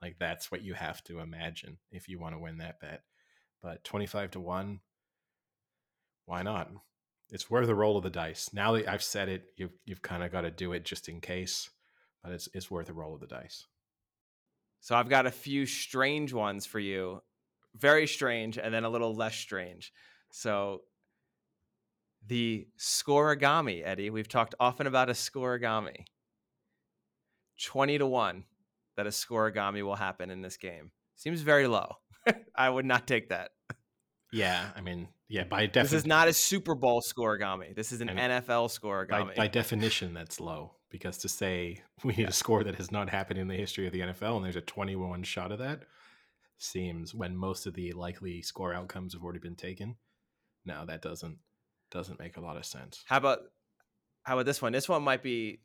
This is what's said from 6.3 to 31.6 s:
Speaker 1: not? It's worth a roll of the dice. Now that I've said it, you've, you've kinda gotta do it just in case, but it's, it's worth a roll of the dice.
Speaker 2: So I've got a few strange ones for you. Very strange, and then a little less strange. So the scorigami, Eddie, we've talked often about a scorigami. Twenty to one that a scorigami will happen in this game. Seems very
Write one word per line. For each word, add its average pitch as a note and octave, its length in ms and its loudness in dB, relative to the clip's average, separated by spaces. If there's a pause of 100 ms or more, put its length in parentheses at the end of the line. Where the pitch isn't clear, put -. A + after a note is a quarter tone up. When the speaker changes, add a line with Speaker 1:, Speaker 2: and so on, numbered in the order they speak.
Speaker 1:
not? F#2 280 -2 (600)
It's - 180 -10
worth A#2+ 220 4
a A2+ 40 4
roll G#2 220 6
of F#2+ 60 0
the F#2 80 -4
dice. E2 420 -6
Now G#2 200 4
that A2 160 4
I've G2+ 140 -2
said F#2+ 280 -2
it, F#2 140 -4 (120)
you've, F#2 160 -8 (140)
you've F#2 160 -10
kinda F2 260 -4
gotta E2+ 220 -2
do F2 240 -6
it E2+ 100 -6
just - 240 -10
in E2 140 -12
case, F#2 480 -6 (520)
but F2+ 100 -12
it's, F2 220 -10
it's F2+ 160 -10
worth E2+ 180 -6
a F2 40 -10
roll D#2+ 220 -10
of C#2+ 60 -14
the - 60 -16
dice. - 400 -14 (1120)
Speaker 2:
So - 140 -2
I've A#2+ 140 6
got C3 180 6
a B2+ 60 0
few C#3 340 -2
strange C3+ 640 -2
ones G2+ 340 -2
for - 120 -6
you. F#2+ 420 -4 (540)
Very D3 320 8
strange, A#2 520 0
and A2+ 140 -2
then A2+ 120 2
a A2+ 60 0
little A#2 240 2
less A2 200 -2
strange. F2+ 580 -8 (380)
So G2+ 520 -2 (1400)
the A#2 420 0 (100)
scorigami, C#3+ 1080 4
Eddie, G2 260 -2
we've A2 180 -4
talked A2+ 320 2
often B2 260 4
about C3 220 4
a B2 40 2
scorigami. A#2 920 -2 (1600)
Twenty C#3 380 2
to C#3 80 4
one G2+ 380 2 (520)
that G2+ 100 0
a G#2 40 -2
scorigami G#2 720 2
will G2 140 0
happen F#2+ 340 -4
in F#2 120 -8
this F#2 140 -10
game. E2 340 -12 (260)
Seems E3 260 -4
very C#3+ 240 8